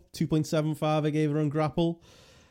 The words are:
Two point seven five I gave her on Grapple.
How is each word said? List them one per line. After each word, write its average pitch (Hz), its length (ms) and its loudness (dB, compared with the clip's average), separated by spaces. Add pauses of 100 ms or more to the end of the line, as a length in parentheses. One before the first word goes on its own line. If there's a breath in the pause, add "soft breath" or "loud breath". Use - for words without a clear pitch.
(120)
Two 165 140 -2
point 156 200 0
seven 156 280 0
five 156 300 0
I 156 60 0
gave 151 200 0
her 147 80 0
on 151 120 0
Grapple. 156 520 0 (480 soft breath)